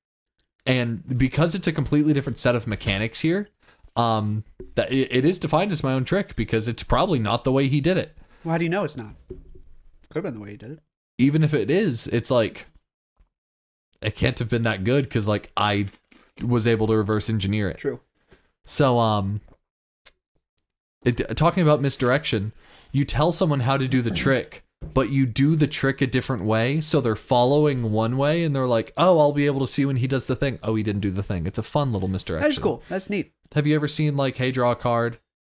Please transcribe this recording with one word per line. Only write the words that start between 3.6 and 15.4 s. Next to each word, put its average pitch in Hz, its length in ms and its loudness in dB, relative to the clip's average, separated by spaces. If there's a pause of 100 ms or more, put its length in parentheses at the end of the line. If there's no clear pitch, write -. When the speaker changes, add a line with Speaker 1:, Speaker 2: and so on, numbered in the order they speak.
Speaker 1:
um, 107 460 0 (320)
that 113 160 0
it, 135 200 0
it 127 140 2
is 131 120 2
defined 170 340 0
as 156 120 -2
my 135 100 0
own 131 120 -2
trick 190 300 -2
because 110 320 -2
it's 117 160 -6
probably 143 360 2
not 110 240 -2
the 131 80 0
way 135 160 2
he 143 140 0
did 180 160 0
it. - 200 -6 (260)
Speaker 2:
Well, 160 100 -4
how 170 40 0
do 165 60 -2
you 165 60 -2
know 190 160 -2
it's - 120 -8
not? 107 180 -12 (920)
Could've 165 140 -6
been 170 120 -8
the 107 40 -14
way 101 120 -14
he 104 60 -16
did 113 140 -16
it. 156 80 -16 (380)
Speaker 1:
Even 143 260 4
if 151 100 2
it 113 160 0
is, 165 380 0
it's 120 240 -2
like, 117 340 0 (1400)
it 110 140 -4
can't - 240 -2
have 113 100 -4
been 117 140 0
that 107 220 -2
good 135 240 2
'cause, 107 180 -2
like, 104 300 -2